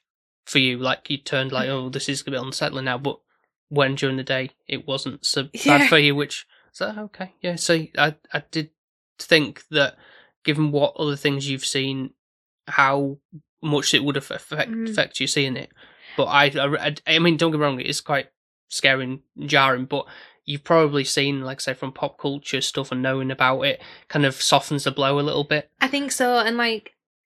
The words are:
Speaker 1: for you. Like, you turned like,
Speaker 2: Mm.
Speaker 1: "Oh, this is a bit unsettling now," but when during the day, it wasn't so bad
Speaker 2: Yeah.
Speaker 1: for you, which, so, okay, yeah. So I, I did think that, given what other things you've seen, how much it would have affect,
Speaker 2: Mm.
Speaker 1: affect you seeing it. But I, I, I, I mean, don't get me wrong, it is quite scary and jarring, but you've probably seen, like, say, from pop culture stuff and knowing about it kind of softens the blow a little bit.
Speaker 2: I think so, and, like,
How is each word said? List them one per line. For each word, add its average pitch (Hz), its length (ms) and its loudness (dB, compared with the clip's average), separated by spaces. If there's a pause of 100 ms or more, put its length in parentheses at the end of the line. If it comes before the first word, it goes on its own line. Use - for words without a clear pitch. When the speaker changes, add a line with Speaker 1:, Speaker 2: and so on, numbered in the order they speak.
(460)
Speaker 1:
for - 120 0
you. 127 200 2
Like, 127 320 -4
you 143 80 -4
turned 135 340 -4
like, 127 160 -2
Speaker 2:
Mm. 135 40 -2
Speaker 1:
"Oh, 127 180 -4
this 131 180 -8
is 135 140 -4
a - 80 -12
bit 139 100 -4
unsettling 135 460 -6
now," 127 120 -2
but 135 220 -6 (480)
when 139 260 2
during 135 220 -2
the 131 80 -4
day, 131 260 -4 (160)
it 127 200 -8
wasn't 135 400 -6
so 139 180 -2
bad - 80 -18 (120)
Speaker 2:
Yeah. 262 240 6
Speaker 1:
for 160 100 6
you, 147 160 4
which, 143 320 -6 (260)
so, 190 160 -6 (100)
okay, 208 440 -12
yeah. 175 140 -4
So 165 300 0 (120)
I, 151 160 2 (180)
I 151 180 -4
did 156 200 -6 (480)
think 151 520 2
that, 143 260 0 (480)
given 151 280 0
what 143 240 2
other 147 200 -2
things 139 320 -2
you've 135 180 -6
seen, 135 480 -4 (520)
how 139 520 0 (440)
much 147 320 -2
it 127 80 4
would 143 140 0
have 131 140 -8
affect, - 400 -6
Speaker 2:
Mm. 226 200 -6
Speaker 1:
affect - 300 -4
you 131 60 -4
seeing 135 300 -2
it. - 140 -14 (460)
But 139 80 2
I, 143 220 4
I, 143 400 0
I, 151 80 -4 (120)
I 160 120 4
mean, 170 180 4
don't 165 140 2
get 156 80 -2
me 147 60 2
wrong, 135 160 0
it - 60 -8
is 143 140 -4
quite 139 300 -2 (380)
scary 135 360 2
and 131 160 -6 (280)
jarring, 135 360 4
but 135 220 -4 (380)
you've 143 200 -6
probably 147 400 4
seen, 139 380 0
like, 131 180 -8
say, 131 140 -4
from 135 180 -8
pop - 260 -6
culture 143 420 -4
stuff 131 300 -4
and 127 120 -2
knowing 131 280 0
about 131 320 2
it 139 180 0 (280)
kind 151 160 2
of 135 100 2
softens - 500 2
the 143 60 -2
blow 139 300 0
a - 20 0
little 147 220 0
bit. 147 260 -2 (100)
Speaker 2:
I 262 80 2
think 277 220 -4
so, 247 280 2
and, 226 180 0
like, 226 380 -4 (320)